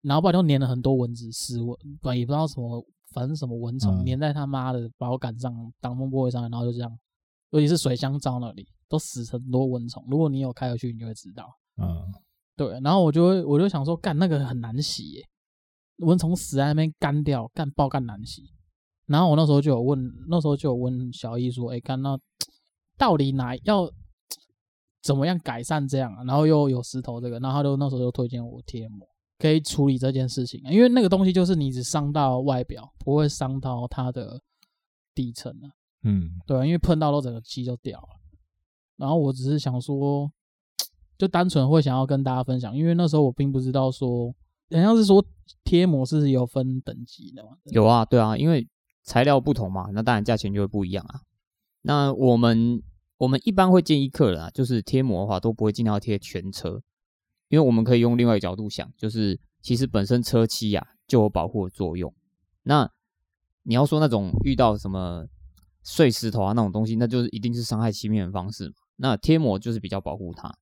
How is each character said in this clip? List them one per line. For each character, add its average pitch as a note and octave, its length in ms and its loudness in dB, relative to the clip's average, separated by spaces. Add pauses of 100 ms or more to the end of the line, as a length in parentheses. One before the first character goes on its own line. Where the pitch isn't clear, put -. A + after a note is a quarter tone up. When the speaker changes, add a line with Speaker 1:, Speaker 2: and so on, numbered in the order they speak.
Speaker 1:
然 C#3+ 140 0
后 D#3 40 4
不 F#3+ 80 2
然 F3 40 4
就 F3 160 4
粘 C#3 120 4
了 C3 80 0
很 B2+ 120 -4
多 C3 140 2
蚊 B2 180 -2
子、 A#2 200 -14
丝 A#2+ 280 -8
蚊， A#2+ 160 -6 (240)
不 C#3 80 -6
然 B2+ 80 -2
也 B2 80 0
不 B2+ 80 -4
知 D3 60 0
道 D#3+ 80 0
什 C#3+ 140 -8
么， A#2+ 260 -10 (260)
反 B2 140 -6
正 D3 80 -4
什 D3 100 -8
么 A#2 140 -8
蚊 A#2 180 -6
虫 G2 240 0
Speaker 2:
嗯。 B2+ 60 -2
Speaker 1:
粘 C3 140 -2
在 D3+ 120 0
他 C#3+ 140 -4
妈 C3 260 -4
的 A#2+ 240 -6
包 B2+ 220 -4
杆 A#2 180 -8
上、 A#2 440 -10
挡 B2 180 -8
风 C3+ 100 -4
玻 C3 200 0
璃 - 20 0
上， A#2+ 120 -4
然 A#2 100 -8
后 A#2+ 120 -6
就 A#2+ 80 -2
这 A#2+ 60 -6
样， A#2 200 -10 (520)
尤 D3+ 80 2
其 D3+ 80 4
是 E3+ 100 2
水 B2 200 0
箱 C3+ 200 -4
罩 C3 220 -4
那 A#2 140 -8
里 F#2+ 120 -18 (240)
都 D#3 80 -2
死 B2+ 280 -6
很 B2+ 260 -10
多 C3 160 0
蚊 B2 220 -4
虫。 - 200 -16
如 C3+ 80 0
果 D#3+ 120 4
你 C3+ 100 -2
有 C3 140 -4
开 B2+ 180 -6
回 A#2+ 80 -4
去， A#2+ 140 -6
你 A2+ 80 -12
就 A2+ 60 -12
会 A2+ 60 -10
知 G2 200 -16
道。 E2 120 -18 (340)
Speaker 2:
嗯。 F2+ 360 -6 (400)
Speaker 1:
对， A#2+ 300 -6
然 D3+ 80 2
后 F#3+ 100 4
我 D#3 80 4
就 E3 160 4
会， F#3 180 2
我 C#3+ 140 2
就 F#3+ 100 2
想 D3 160 -2
说， E3 120 -2
干， E3 200 -4
那 F3+ 120 2
个 D#3 180 2
很 B2 140 -6
难 A2+ 200 -6
洗 G#2+ 340 -8
耶， - 100 -18 (760)
蚊 E3+ 180 4
虫 E3+ 200 0
死 - 200 -6
在 C#3 100 2
那 D3+ 80 0
边 D#3 260 0
干 D3 240 0
掉， B2+ 280 -2
干， D3+ 200 -6
爆 C#3 160 0
干 C3 180 -2
难 G#2 180 -12
洗。 - 280 -18 (540)
然 C#3+ 140 4
后 F3 100 6
我 D3 40 6
那 D#3+ 100 4
时 D3+ 60 4
候 C#3+ 100 6
就 D3 120 2
有 A#2+ 100 0
问， B2+ 300 -2 (160)
那 E3+ 120 0
时 D3+ 60 -2
候 C#3+ 100 2
就 D3 120 -4
有 B2+ 80 0
问 B2 360 -4
小 A#2 240 -10
易 B2 140 -2
说 A#2+ 240 -6
，“哎， A#2+ 60 -8
干， C3 200 -6
那 C3+ 160 -4 (800)
到 A3 200 4
底 C#3 160 2
哪， B2+ 320 -4
要 G3+ 260 0 (1120)
怎 C#3+ 140 0
么 C#3 100 0
样 F3+ 140 0
改 A#2 200 -8
善 C#3+ 260 -2
这 C3+ 120 -2
样 A#2+ 160 -4
啊？” A2+ 80 -16
然 B2+ 140 -2
后 D3+ 100 4
又 D3+ 220 4
有 B2 120 -2
石 B2+ 220 -8
头 A#2+ 180 -10
这 B2 80 -8
个， A#2 120 -8
然 C3 100 -4
后 C#3 80 0
他 D3 60 0
就 C#3 120 0
那 C#3 140 0
时 C3 60 -4
候 B2+ 40 -2
就 B2 120 0
推 B2 160 -4
荐 A#2+ 180 -8
我 A#2+ 180 -18
贴 A2+ 240 -12
膜， G2+ 160 -18 (320)
可 D#3 140 2
以 D#3 100 4
处 C#3+ 280 0
理 C3 100 2
这 C3 140 -2
件 C3 160 -2
事 B2 180 -4
情。 B2 240 -14
因 G3 100 6
为 B3 80 8
那 B3 140 4
个 F#3+ 60 4
东 F#3+ 160 4
西 F#3 80 4
就 F3+ 120 4
是 F3+ 120 2
你 C#3 160 0
只 B2+ 100 -6
伤 C#3+ 300 -2
到 C3+ 260 2
外 C3 240 0
表， - 260 -12 (120)
不 C#3 160 0
会 D3+ 120 2
伤 C3+ 300 -4
到 B2 300 -6
它 B2+ 240 -6
的 A#2+ 280 -12 (720)
底 B2 200 -4
层 A#2 200 -12 (120)
啊。 C#3+ 100 -20 (300)
Speaker 2:
嗯。 F#2+ 260 0 (160)
Speaker 1:
对 C#3 100 0
啊， B2+ 80 0
因 D3+ 60 2
为 E3+ 80 2
碰 D#3 220 2
到 D3+ 100 2
都 C#3+ 100 0
整 B2 140 -8
个 A2+ 60 -12
漆 B2 240 -10
就 B2 140 -6
掉 - 200 -12
了。 - 220 -20 (760)
然 C#3 140 -4
后 E3 80 4
我 C#3 140 2
只 B2+ 100 -6
是 C#3+ 160 0
想 B2 220 -2
说， C#3+ 500 -2 (880)
就 F#3 80 0
单 F3+ 220 0
纯 C#3 200 2
会 D#3 140 4
想 C3 140 0
要 C3 100 0
跟 C#3 160 0
大 C3+ 100 -2
家 B2+ 120 -2
分 B2+ 160 -4
享， A#2+ 160 -6
因 D#3 100 0
为 E3+ 80 2
那 E3+ 140 2
时 D3+ 80 0
候 D3+ 60 6
我 C3 100 4
并 C#3 180 -2
不 C3 100 0
知 B2+ 120 -4
道 C3 180 0
说， A#2+ 420 -4 (380)
好 E3 100 2
像 A3 160 6
是 A3 80 6
说 G3 200 8 (400)
贴 F3 200 6
膜 C#3+ 220 2
是 D3 240 2
有 B2 160 2
分 C3 340 -4
等 A#2+ 240 -12
级 - 280 -20
的 C3 100 -20
嘛。 - 80 -20 (140)
Speaker 3:
有 A2 200 4
啊， A2+ 200 6
对 A#2+ 160 4
啊， A2 160 2
因 C#3+ 120 2
为 C#3+ 180 2 (360)
材 A#2+ 220 2
料 C#3 160 6
不 C#3+ 120 0
同 A2 180 -2
嘛， F#2+ 220 -6
那 G#2 80 -2
当 A#2 140 2
然 G#2 100 0
价 A2+ 120 2
钱 G2+ 180 -4
就 G2+ 60 0
会 G2 60 2
不 G2 180 -2
一 F2+ 60 -6
样 F#2 180 -6
啊。 - 120 -16 (640)
那 C#3+ 280 2
我 B2 200 4
们， A#2 480 4 (360)
我 B2+ 100 2
们 C3+ 160 2
一 A3+ 80 0
般 F#3 180 6
会 F#3 120 8
建 D#3 180 2
议 C#3 80 0
客 C3 220 2
人 D#2+ 100 -4
啊， E2 100 -12
就 C3+ 140 -2
是 A#2+ 160 0
贴 C3 220 0
膜 G#2+ 180 0
的 G2+ 60 -4
话 G2 120 -2
都 A2+ 140 0
不 A2 100 -4
会 G#2+ 80 2
尽 A2+ 140 -2
量 G#2 160 0
贴 G#2 180 -4
全 - 320 -10
车， F#2+ 320 -8 (640)
因 D3+ 120 6
为 D3 60 6
我 B2+ 40 6
们 A2+ 140 4
可 B2 100 4
以 A#2 60 6
用 A#2+ 160 4
另 A#2+ 100 4
外 A#2 60 4
一 G#2+ 40 4
个 G2+ 40 0
角 F#2 160 -6
度 G#2+ 140 -8
想， - 260 -10
就 A2 140 -6
是 G#2 280 -2 (220)
其 B2 160 -2
实 C3 100 0
本 G2+ 200 0
身 A#2+ 160 2
车 A2+ 240 2
漆 G#2+ 280 -2
啊 - 120 -4 (200)
就 A#2+ 140 4
有 G#2+ 80 4
保 F2 180 -2
护 G2 220 -4
的 - 60 -10
作 E2+ 200 -4
用。 F2+ 160 -6 (520)
那 C#3+ 280 2 (760)
你 A2+ 100 0
要 C3 100 6
说 D3+ 160 2
那 D#3 80 4
种 G2+ 220 0 (140)
遇 C3+ 120 0
到 A2+ 220 2
什 F#2+ 120 -8
么 F2 360 -6 (560)
碎 D3 280 4
石 A2+ 200 -4
头 G#2 120 -2
啊 G2 120 0
那 A#2 80 2
种 G2 100 0
东 A2 140 0
西， A2 100 -2
那 A#2+ 100 2
就 A#2+ 160 0
是 A#2+ 60 -2
一 A2+ 100 -8
定 A#2 140 -2
是 A#2+ 100 -4
伤 A2+ 160 -4
害 A2+ 140 0
漆 G#2+ 160 -8
面 G#2+ 160 0
的 F2+ 80 -8
方 G2 180 -8
式 G2 180 -12
嘛。 - 60 -16 (220)
那 C3 220 0
贴 D#3+ 180 4
膜 A#2 220 0
就 A#2+ 120 -8
是 A2+ 80 -4
比 G2+ 120 -10
较 G2 100 -4
保 D2+ 160 -10
护 F2+ 160 -12
它。 - 160 -16 (140)